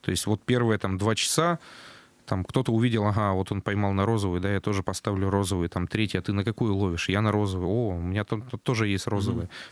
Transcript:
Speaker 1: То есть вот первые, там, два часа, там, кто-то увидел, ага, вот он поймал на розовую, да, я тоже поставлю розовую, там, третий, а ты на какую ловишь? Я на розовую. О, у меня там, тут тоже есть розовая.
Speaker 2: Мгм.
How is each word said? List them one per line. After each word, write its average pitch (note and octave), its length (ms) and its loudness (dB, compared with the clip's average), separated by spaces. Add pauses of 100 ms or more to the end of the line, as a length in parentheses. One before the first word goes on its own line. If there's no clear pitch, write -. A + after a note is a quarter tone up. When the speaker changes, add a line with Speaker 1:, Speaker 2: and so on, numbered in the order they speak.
Speaker 1:
То - 100 0
есть - 140 -2
вот G#2+ 180 0
первые, A#2+ 340 4
там, F#2+ 200 -2
два G#2+ 180 2
часа, E3 420 2 (680)
там, F#2 180 0
кто-то B2 280 0
увидел, A2+ 340 2
ага, G#2 280 2
вот F#2 180 -2
он G2+ 100 -4
поймал G2+ 320 0
на G2 120 2
розовую, G2+ 340 0
да, G2 120 0
я G2 80 0
тоже G2 240 -2
поставлю G2 460 -2
розовую, F#2+ 400 2
там, F2+ 180 -2
третий, G#2+ 300 -2
а E2+ 40 -4
ты G#2+ 100 -2
на G2+ 120 0
какую A2 320 0
ловишь? F#2 340 0
Я G2+ 120 2
на G#2+ 100 4
розовую. F#2+ 380 0
О, G#2+ 260 -2
у E2+ 60 -4
меня F#2+ 220 -2
там, A2 180 -4
тут B2 220 -10
тоже A2+ 240 2
есть G2 200 0
розовая. A2 400 -2
Speaker 2:
Мгм. - 20 -14 (220)